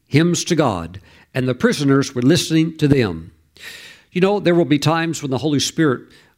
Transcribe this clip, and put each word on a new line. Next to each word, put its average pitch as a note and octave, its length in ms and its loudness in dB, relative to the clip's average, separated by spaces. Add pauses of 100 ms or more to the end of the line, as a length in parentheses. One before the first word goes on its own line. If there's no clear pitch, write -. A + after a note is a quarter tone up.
hymns E3 380 2
to F3 120 -2
God, F#2+ 440 -2 (340)
and B2+ 120 -2
the B2+ 80 -2
prisoners C#3 600 0
were A#2+ 80 -4
listening D#3+ 560 2
to D3 100 2
them." G2 440 -2 (800)
You F3+ 80 -2
know, G3 200 0
there F3 140 2
will E3+ 100 4
be C#3+ 140 0
times E3 440 -2
when C#3 80 -6
the C3 80 -2
Holy D3 220 0
Spirit - 480 -2 (300)